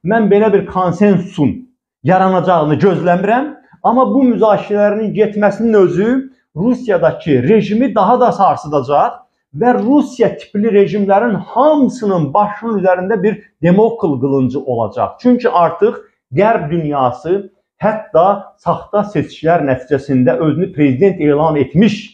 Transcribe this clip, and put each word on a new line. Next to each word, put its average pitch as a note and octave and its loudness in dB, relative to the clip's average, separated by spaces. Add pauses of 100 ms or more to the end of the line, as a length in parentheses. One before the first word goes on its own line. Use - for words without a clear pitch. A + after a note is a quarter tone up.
mən G#3 2
belə G#3 4
bir F#3 2
konsensusun F3+ 0 (520)
yaranacağını F3 2
gözləmirəm, F#3 0 (340)
amma A#3+ 2
bu C4+ 2
müzakirələrin G#3 0
getməsinin G#3 0
özü G#3 0 (240)
Rusiyadakı E3+ 0
rejimi G#3 2
daha G#3+ 2
da A#3 2
sarsıdacaq D3+ -2 (320)
və A#3 0 (100)
Rusiya B3 0 (100)
tipli G#3 -4
rejimlərin G3+ 2
hamısının A3 0
başının G#3 -2
üzərində F#3 0
bir G#3 -2 (200)
demokl F3 2
qılıncı C3+ -2
olacaq. A2+ -4
Çünki A#3+ 2
artıq F3 0 (340)
qərb F#3 0
dünyası D#3 -4 (320)
hətta G3+ 0
saxta F3 -4
seçkilər D#3+ -2
nəticəsində C3 -2
özünü D#3+ -2
prezident D3+ 0
elan D3+ 0
etmiş F#3+ 0 (160)